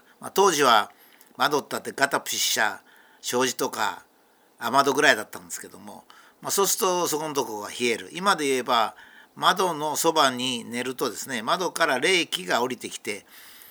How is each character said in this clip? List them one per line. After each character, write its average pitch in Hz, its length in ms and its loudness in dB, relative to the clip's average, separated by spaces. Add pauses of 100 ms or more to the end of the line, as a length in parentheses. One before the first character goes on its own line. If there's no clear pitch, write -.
(200)
ま 127 80 -12
あ、 - 20 -12
当 190 220 6
時 147 100 0
は 113 300 4 (440)
窓 143 240 0
っ - 60 -8
た 120 120 -8
っ - 40 -8
て 113 100 -10
ガ 139 160 2
タ 139 120 -2
プ - 100 -10
シ 117 80 -4
し - 160 -2
ち 123 60 0
ゃ 101 200 -2 (400)
障 127 280 0
子 123 60 -4
と 131 160 -4
か 104 340 -4 (540)
雨 123 260 2
戸 139 80 4
ぐ 143 100 2
ら 139 100 8
い 113 40 4
だ 107 60 -4
っ - 80 -14
た - 80 -14
ん 90 80 -18
で 85 40 -20
す - 100 -10
け 95 80 -16
ど 95 100 -20
も、 101 260 -20 (360)
ま 143 80 -10
あ、 - 20 -6
そ 196 140 2
う - 20 4
す - 100 0
る - 40 -6
と 180 280 0
そ 151 100 -2
こ 156 80 -6
の 151 80 -8
と 135 100 0
こ 107 160 -10
が 101 80 -10
冷 120 180 -2
え 113 100 2
る。 92 160 -14
今 180 240 0
で 151 100 -2
言 131 120 2
え 123 40 -2
ば 113 320 0 (420)
窓 180 360 2
の 151 220 -4
そ 160 180 2
ば 147 180 4
に 123 340 -4
寝 120 180 -8
る 127 140 -6
と 131 140 -2
で 92 60 -8
す - 120 -10
ね、 120 140 -6
窓 170 280 -2
か 165 160 0
ら 135 140 0
冷 170 260 2
気 92 180 -8
が 131 160 0
降 127 80 0
り 123 80 -6
て 101 140 -12
き - 80 -12
て、 104 260 -8 (460)